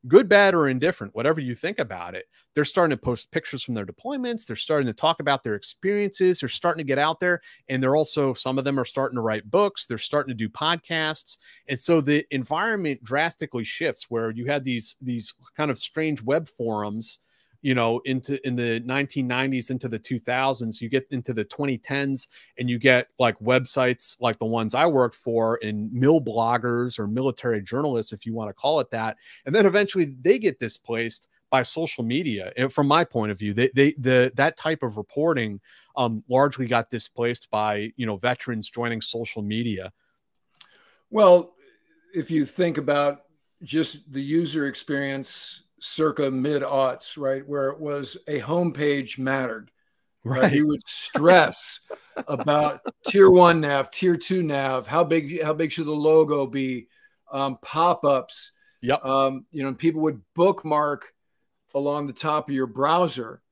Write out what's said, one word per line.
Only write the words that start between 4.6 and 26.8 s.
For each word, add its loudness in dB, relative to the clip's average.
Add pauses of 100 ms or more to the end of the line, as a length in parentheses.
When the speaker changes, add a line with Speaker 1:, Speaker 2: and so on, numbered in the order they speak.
Speaker 1:
to -4
talk 0
about 0
their -2
experiences. -2
They're -6
starting -2
to -6
get 0
out 0
there. 0 (300)
And -2
they're 2
also, 0
some -4
of -4
them -2
are -2
starting -4
to -4
write -4
books. 0
They're -8
starting -4
to -6
do -4
podcasts. -4 (300)
And -6
so 4
the 0
environment -4
drastically -4
shifts -6
where -4
you -8
had -2
these, -4
these -6 (200)
kind -2
of -2
strange -4
web 0
forums, -6 (440)
you 2
know, 0
into, -4
in -4
the -2
nineteen -4
nineties -2
into -6
the -6
two -8
thousands, -4
you -8
get -2
into -6
the -4
twenty -4
tens -4 (300)
and -4
you -2
get, 4 (100)
like, 2
websites 0
like 0
the -4
ones -2
I 4
worked 2
for 0
and -6
mil 4
bloggers 0